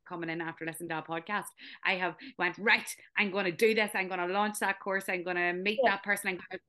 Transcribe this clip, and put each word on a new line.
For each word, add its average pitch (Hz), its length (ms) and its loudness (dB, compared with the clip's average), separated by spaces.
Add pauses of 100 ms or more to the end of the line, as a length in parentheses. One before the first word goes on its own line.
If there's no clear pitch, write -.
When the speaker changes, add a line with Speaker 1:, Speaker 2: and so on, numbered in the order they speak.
Speaker 1:
coming 170 220 -6
in, 165 140 -4
after 160 240 -6
listening 165 240 -6
to 160 80 -2
a 156 40 -4
podcast. 165 440 -4 (400)
I 190 80 4
have 180 220 -2 (220)
went, 175 200 0
"Right, 226 280 4 (300)
I'm 202 140 2
gonna 185 200 0
do 220 240 6
this. 190 200 2
I'm 190 140 -2
gonna 180 200 0
launch 208 300 0
that 196 200 0
course. 190 300 -2
I'm 180 140 0
gonna 175 320 0
meet 202 280 -2
Speaker 2:
Yeah. 220 100 8
Speaker 1:
that 196 100 -2
person. 202 260 0
I'm 185 80 0
gonna 185 320 -10